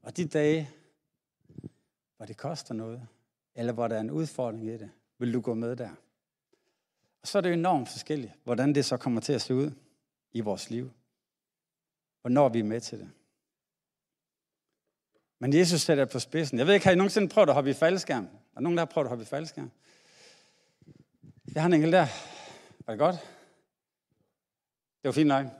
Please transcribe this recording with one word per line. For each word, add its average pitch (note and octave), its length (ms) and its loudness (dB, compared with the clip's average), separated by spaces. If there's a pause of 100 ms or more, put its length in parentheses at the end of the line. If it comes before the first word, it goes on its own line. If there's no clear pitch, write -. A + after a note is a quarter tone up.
Og - 140 -12
de F3+ 80 -2
dage, D3+ 460 0 (1500)
hvor G#2+ 100 -16
det G#2+ 100 -16
koster C#3+ 380 -10
noget, A2+ 340 -10 (460)
eller A#2+ 180 -4
hvor A#2 160 -2
der A2+ 80 -2
er G#2+ 40 -2
en B2+ 100 -6
udfordring B2 560 -6
i A2+ 120 -8
det, G2+ 120 -16 (280)
vil A#2+ 160 -2
du B2+ 60 0
gå A#2 140 -4
med A#2 220 -4
der? A#2 140 -10 (1300)
Og - 60 -14
så G3+ 100 0
er F#3 40 2
det F3 100 0
enormt E3 360 2
forskelligt, B2 440 -8 (120)
hvordan B2+ 300 2
det C#3 100 2
så B2+ 120 -2
kommer A#2 240 -2
til - 120 -4
at A#2 100 0
se C3 120 -2
ud C#3+ 160 0 (640)
i A2+ 60 -2
vores G#2 300 -6
liv. B2 200 -8 (1300)
Hvornår C3 280 4
vi A2+ 100 0
er A2 60 0
med A2 160 -4
til - 180 -12
det. G2 120 -16 (2250)
Men C3+ 160 0
Jesus E3+ 280 4
sætter C#3 220 4
det - 80 -6
på C3 60 -4
spidsen. C#3+ 400 -4
Jeg C3+ 80 2
ved G3 80 8
ikke, G3 120 4
har F#3 60 8
I E3+ 40 6
nogensinde G3 320 2
prøvet G3 200 6
at B2+ 60 6
hoppe C#3 160 2
i C3 40 0
faldskærm? D#3+ 500 0
Er - 300 -20
der - 60 -12
nogen, E3+ 180 0
der - 20 2
har D#3+ 120 -2
prøvet C#3+ 140 0
at - 20 -6
hoppe A#2 140 -6
i G#2+ 40 -14
faldskærm? C#3+ 440 -10 (1800)
Jeg D#3 80 0
har E3+ 40 2
en F3+ 80 6
enkelt D#3+ 180 4
der. F3 140 6 (800)
Var A2+ 60 -8
det A2 60 -8
godt? E3+ 180 2 (1900)
Det C#3 60 -2
var B2 40 -2
fint D3+ 160 4
nok. C#3 160 2 (160)